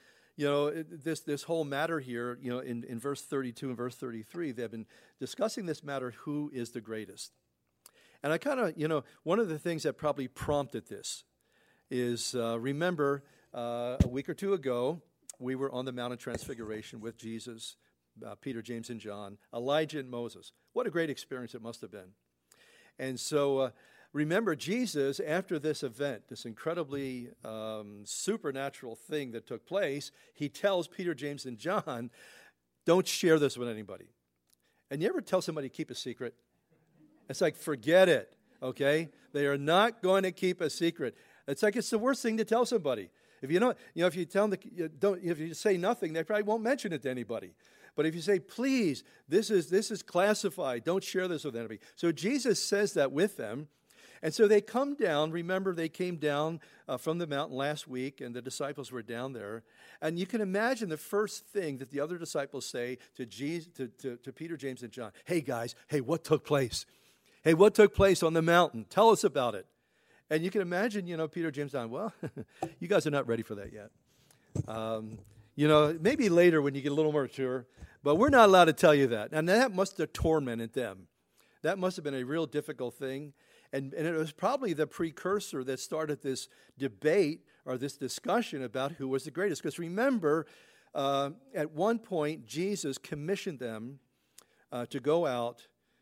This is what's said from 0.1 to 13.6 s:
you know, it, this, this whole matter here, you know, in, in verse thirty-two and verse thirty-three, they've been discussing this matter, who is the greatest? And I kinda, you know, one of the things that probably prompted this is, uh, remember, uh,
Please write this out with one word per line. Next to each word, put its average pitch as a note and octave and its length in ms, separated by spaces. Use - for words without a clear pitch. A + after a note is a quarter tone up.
you D3 100
know, C#3+ 220
it, D#3+ 360
this, D#3 160
this D3 240
whole E3 200
matter D3 360
here, B2 420
you B2+ 80
know, B2 100
in, A#2+ 260
in A#2 140
verse C#3 220
thirty-two C3+ 460
and B2 100
verse A#2+ 180
thirty-three, B2+ 560
they've A2+ 200
been A2 160
discussing G#3 480
this D#3 160
matter, C3+ 280
who D3 320
is A#2+ 180
the A#2+ 100
greatest? G#2+ 520
And D3 100
I E3+ 40
kinda, B3+ 380
you D#3 120
know, D#3 160
one F#3 160
of G#3 100
the D3+ 100
things E3+ 240
that C#3+ 100
probably C#3 340
prompted C#3 600
this - 360
is, A#2+ 420
uh, A#2 260
remember, C#3+ 640
uh, A#2+ 500